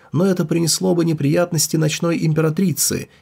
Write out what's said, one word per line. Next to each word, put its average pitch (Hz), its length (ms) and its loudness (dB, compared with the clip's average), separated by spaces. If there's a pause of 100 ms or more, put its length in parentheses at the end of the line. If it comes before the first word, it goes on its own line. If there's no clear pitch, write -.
(120)
но 180 140 2
это 180 180 0
принесло 170 500 0
бы 170 100 2
неприятности 165 720 0
ночной 160 480 0
императрице 156 840 0 (140)